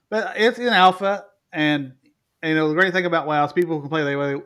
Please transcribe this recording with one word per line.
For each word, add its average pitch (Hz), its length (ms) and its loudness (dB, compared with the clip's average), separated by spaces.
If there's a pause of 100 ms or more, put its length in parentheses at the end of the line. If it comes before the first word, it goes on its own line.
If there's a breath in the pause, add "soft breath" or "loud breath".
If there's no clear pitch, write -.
(100)
But 208 260 -4
it's 220 220 2
in 240 100 -4
alpha, 196 560 2 (300)
and, 147 400 -2 (480)
you 160 120 -2
know, 156 140 2
the 151 60 -2
great 185 180 2
thing 180 140 0
about 165 200 0
WoW 147 200 0
is 147 80 -10
people 165 260 -2
can 139 80 -12
play 156 160 -2
the 143 140 -2
way, 143 280 -4